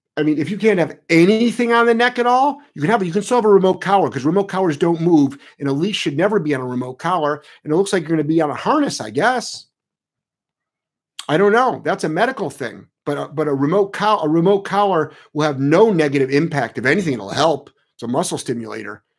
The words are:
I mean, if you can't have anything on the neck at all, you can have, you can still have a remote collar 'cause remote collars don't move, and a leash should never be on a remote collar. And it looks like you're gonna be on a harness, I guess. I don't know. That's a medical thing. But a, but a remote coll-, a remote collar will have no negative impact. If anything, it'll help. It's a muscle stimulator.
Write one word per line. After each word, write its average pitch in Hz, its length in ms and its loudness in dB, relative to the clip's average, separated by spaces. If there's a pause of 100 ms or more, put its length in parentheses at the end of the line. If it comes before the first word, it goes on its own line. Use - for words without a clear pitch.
(160)
I 151 80 -2
mean, 151 160 0
if 160 100 -4
you 208 80 -6
can't 208 220 2
have 156 180 -2 (120)
anything 220 640 4
on 233 120 4
the 233 80 4
neck 240 240 0
at 240 80 0
all, 262 360 2 (120)
you 143 80 -8
can 151 80 0
have, 208 160 2
you 170 60 -4
can 202 100 -2
still 247 160 0
have 220 80 2
a 214 40 4
remote 185 320 4
collar 185 280 2
'cause 131 140 -8
remote 190 240 0
collars 185 300 -2
don't 170 240 0
move, 151 360 4 (220)
and 143 80 -4
a 139 60 0
leash 175 240 -2
should 143 200 -4
never 190 220 2
be 151 160 -2
on 127 60 -4
a 127 40 -6
remote 127 300 -6
collar. 151 480 -2 (200)
And 151 100 -4
it - 20 0
looks 196 180 0
like 185 100 -2
you're 156 60 -12
gonna 160 140 0
be 160 180 0
on 151 80 0
a 127 60 -6
harness, 254 460 -2
I 110 80 -10
guess. 208 560 -4 (1600)
I 147 80 0
don't 202 140 4
know. 233 320 0
That's 180 220 -4
a 160 40 -2
medical 202 400 -2
thing. 104 380 -12 (180)
But 143 120 -4
a, 139 100 -8
but 147 200 -4
a 147 60 -2
remote 180 400 0
coll-, 208 300 0
a 160 40 -2
remote 170 340 2
collar 190 520 0 (200)
will 151 120 0
have 143 140 -2
no 170 340 4
negative 143 360 0
impact. 139 480 -2
If 113 80 -6
anything, 160 280 0
it'll 104 160 -8
help. 143 400 -2 (240)
It's - 100 -18
a 117 40 -8
muscle 147 300 -2
stimulator. 110 680 -10 (160)